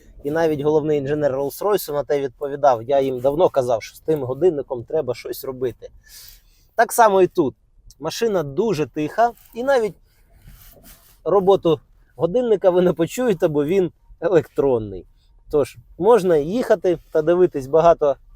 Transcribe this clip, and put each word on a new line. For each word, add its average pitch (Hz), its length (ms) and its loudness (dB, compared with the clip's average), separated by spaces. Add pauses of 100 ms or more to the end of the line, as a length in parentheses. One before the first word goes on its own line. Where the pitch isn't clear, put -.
(240)
І 143 80 -6
навіть 156 300 -2
головний 151 380 0
інженер 139 380 -2
Роллс-Ройсу 151 560 -4
на 147 100 -4
те 143 160 -2
відповідав: 139 640 0
«Я 139 160 0
їм 131 200 -2
давно 147 300 2
казав, 123 340 -2
що - 120 -20
з - 40 -20
тим 151 240 -4
годинником 135 600 -4
треба 131 320 -6
щось - 280 -12
робити». 131 460 -8 (840)
Так 226 180 2
само 202 280 4
і 180 60 6
тут. 143 280 -2 (440)
Машина 175 440 -4
дуже 151 420 -2
тиха, 156 460 -2 (220)
і 233 100 -8
навіть 247 300 0 (1300)
роботу 180 560 2 (360)
годинника 190 540 0
ви 175 120 4
не 180 120 2
почуєте, 185 540 -2
бо 147 180 -2
він 180 260 0 (280)
електронний. 131 880 -2 (460)
Тож, 143 260 -2 (200)
можна 185 400 4
їхати 180 600 0 (120)
та 160 100 0
дивитись 160 460 0
багато 156 480 4 (200)